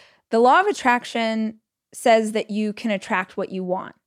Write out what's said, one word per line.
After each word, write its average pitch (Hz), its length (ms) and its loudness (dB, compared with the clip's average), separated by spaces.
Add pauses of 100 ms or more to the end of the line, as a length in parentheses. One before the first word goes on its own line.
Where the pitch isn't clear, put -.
(300)
"The 226 100 2
law 262 220 6
of 403 60 0
attraction 226 920 -2 (340)
says 220 380 2
that 214 180 -4
you 208 220 -2
can 214 180 -6
attract 190 460 -4
what 196 160 -6
you 185 140 -6
want. 180 300 -6 (120)